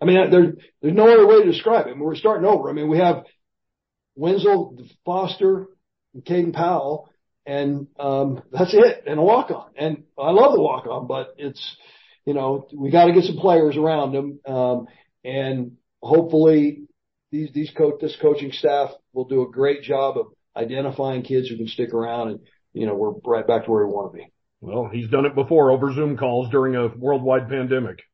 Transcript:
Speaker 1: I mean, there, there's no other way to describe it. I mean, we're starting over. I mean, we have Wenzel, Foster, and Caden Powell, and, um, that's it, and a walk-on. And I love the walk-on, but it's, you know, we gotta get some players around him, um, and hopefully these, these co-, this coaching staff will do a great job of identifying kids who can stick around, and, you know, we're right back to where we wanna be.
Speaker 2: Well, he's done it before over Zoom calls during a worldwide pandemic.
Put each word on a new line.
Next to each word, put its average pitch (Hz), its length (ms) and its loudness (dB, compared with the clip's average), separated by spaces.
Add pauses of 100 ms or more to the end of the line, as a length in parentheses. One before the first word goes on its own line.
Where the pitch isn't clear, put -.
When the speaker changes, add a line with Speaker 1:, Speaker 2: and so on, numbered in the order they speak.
Speaker 1:
I 147 40 -6
mean, 185 260 4
there, 175 220 6 (300)
there's 156 120 -2
no 214 140 6
other 220 200 8
way 214 160 8
to 175 60 2
describe 220 360 0
it. 123 40 -12
I 127 40 -14
mean, 143 100 -14
we're 156 120 -4
starting 202 300 0
over. 147 220 0
I 139 40 -8
mean, 151 160 -4
we 160 100 2
have 175 240 2 (920)
Wenzel, 175 600 0 (280)
Foster, 190 640 -2 (440)
and 127 120 -20
Caden 170 280 -2
Powell, 156 560 -4 (380)
and, 143 400 -4 (120)
um, 139 520 -4
that's 180 240 -2
it, 226 320 4
and 151 140 -4
a - 20 2
walk-on. 202 540 0
And 151 280 -6 (140)
I 147 140 -2
love 254 220 6
the 196 60 2
walk-on, 127 460 -6
but 131 320 -10
it's, - 380 -14 (480)
you 143 100 -4
know, 135 400 -4
we 139 160 -6
gotta 170 220 6
get 180 120 6
some 160 120 -6
players 165 400 2
around 151 380 -2
him, 143 320 -8
um, 123 400 -4 (380)
and 131 480 -6 (300)
hopefully 156 800 2 (480)
these, 151 220 -8
these 151 240 -6
co-, 147 240 0
this - 200 -8
coaching 143 300 0
staff 143 400 -2 (220)
will 127 140 -6
do 131 160 0
a 127 80 -6
great 139 320 -2
job 135 340 -2
of 113 100 -4 (300)
identifying 131 680 -6
kids 127 260 -2
who 117 80 -10
can 113 120 -8
stick 117 240 -6
around, 117 380 -4
and, 101 100 -12 (320)
you 110 140 -6
know, 104 80 -4
we're 104 180 -4 (120)
right 117 220 0
back 113 200 0
to 113 40 -8
where 104 160 2
we 98 60 -6
wanna 98 200 -8
be. 85 200 -20 (280)
Speaker 2:
Well, 110 300 -8
he's 117 200 -8
done 139 160 0
it 139 100 -2
before 139 340 4
over 131 220 0
Zoom 147 240 -4
calls 123 340 -4
during 131 240 0
a 120 140 -2
worldwide 127 600 -2
pandemic. 127 520 -4 (140)